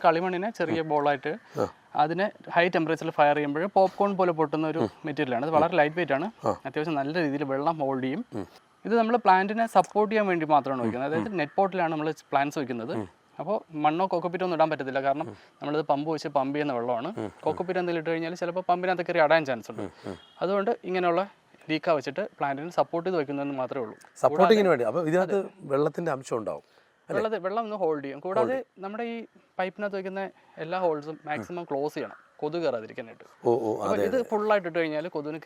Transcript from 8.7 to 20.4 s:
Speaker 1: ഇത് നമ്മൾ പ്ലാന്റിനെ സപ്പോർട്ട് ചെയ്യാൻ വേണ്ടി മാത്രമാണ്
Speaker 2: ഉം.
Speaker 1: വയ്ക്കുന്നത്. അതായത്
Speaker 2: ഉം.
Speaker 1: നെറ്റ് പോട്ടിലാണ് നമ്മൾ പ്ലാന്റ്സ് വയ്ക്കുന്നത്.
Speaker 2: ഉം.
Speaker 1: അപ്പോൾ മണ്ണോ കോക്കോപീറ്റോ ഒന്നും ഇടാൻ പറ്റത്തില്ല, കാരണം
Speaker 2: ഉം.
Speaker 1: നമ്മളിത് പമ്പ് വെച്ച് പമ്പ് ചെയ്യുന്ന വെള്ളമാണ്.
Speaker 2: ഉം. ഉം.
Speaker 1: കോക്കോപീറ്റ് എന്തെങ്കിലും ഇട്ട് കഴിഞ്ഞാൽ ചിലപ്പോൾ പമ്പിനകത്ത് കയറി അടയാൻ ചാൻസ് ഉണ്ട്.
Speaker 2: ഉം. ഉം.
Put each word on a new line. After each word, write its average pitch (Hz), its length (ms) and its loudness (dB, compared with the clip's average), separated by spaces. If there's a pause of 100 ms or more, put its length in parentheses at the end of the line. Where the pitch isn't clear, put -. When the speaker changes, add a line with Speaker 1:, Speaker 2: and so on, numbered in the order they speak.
Speaker 1:
ഇത് 208 120 2
നമ്മൾ 226 200 2
പ്ലാന്റിനെ 208 500 4
സപ്പോർട്ട് 208 440 2
ചെയ്യാൻ 214 160 2
വേണ്ടി 170 180 0
മാത്രമാണ് 135 360 2
Speaker 2:
ഉം. 117 40 0
Speaker 1:
വയ്ക്കുന്നത്. 123 280 -2
അതായത് 202 160 -2
Speaker 2:
ഉം. 202 80 -6
Speaker 1:
നെറ്റ് 147 180 -2
പോട്ടിലാണ് 185 360 2
നമ്മൾ 156 200 -2
പ്ലാന്റ്സ് 143 480 -2
വയ്ക്കുന്നത്. 123 340 -4
Speaker 2:
ഉം. 104 160 -4 (300)
Speaker 1:
അപ്പോൾ 165 380 -6
മണ്ണോ 156 280 2
കോക്കോപീറ്റോ 180 400 -2
ഒന്നും 175 120 0
ഇടാൻ 160 120 4
പറ്റത്തില്ല, 135 320 -2
കാരണം 139 260 0
Speaker 2:
ഉം. 104 80 -10 (260)
Speaker 1:
നമ്മളിത് 147 200 -2
പമ്പ് 151 300 0
വെച്ച് 156 160 -4
പമ്പ് 139 280 0
ചെയ്യുന്ന 147 180 0
വെള്ളമാണ്. 120 340 -2
Speaker 2:
ഉം. 190 160 -6
ഉം. 101 80 -6 (120)
Speaker 1:
കോക്കോപീറ്റ് 180 360 -2
എന്തെങ്കിലും 175 220 -2
ഇട്ട് 160 80 -4
കഴിഞ്ഞാൽ 165 260 -2
ചിലപ്പോൾ 175 340 -4
പമ്പിനകത്ത് 180 340 0
കയറി 170 140 -2
അടയാൻ 160 280 6
ചാൻസ് 123 260 -4
ഉണ്ട്. 110 100 -10
Speaker 2:
ഉം. 95 100 -6 (140)
ഉം. 95 120 -8 (240)